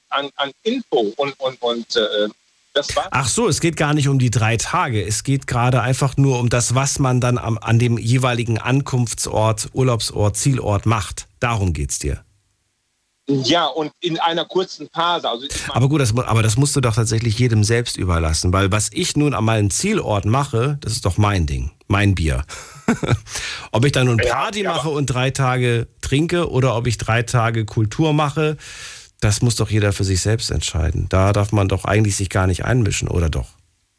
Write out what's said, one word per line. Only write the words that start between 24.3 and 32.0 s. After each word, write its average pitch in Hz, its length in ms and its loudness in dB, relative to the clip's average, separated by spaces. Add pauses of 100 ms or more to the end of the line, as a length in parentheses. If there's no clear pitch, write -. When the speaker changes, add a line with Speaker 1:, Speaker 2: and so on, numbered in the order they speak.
Speaker 2:
Party 208 280 -4
Speaker 1:
ja, 185 80 -2
Speaker 2:
mache 156 180 -2
Speaker 1:
aber 147 80 -2
Speaker 2:
und 143 100 -2
drei 127 240 0
Tage 127 560 0 (140)
trinke 165 500 0
oder 127 260 2
ob 120 100 -2
ich 113 120 -2
drei 113 240 0
Tage 113 420 0
Kultur 113 480 0
mache, 151 460 0 (640)
das 107 180 2
muss 120 140 2
doch 107 160 0
jeder 104 220 2
für 98 100 -2
sich 95 180 2
selbst 110 300 0
entscheiden. 80 580 -2
Da 95 240 4
darf 104 200 2
man 98 160 2
doch 95 160 -2
eigentlich 104 320 2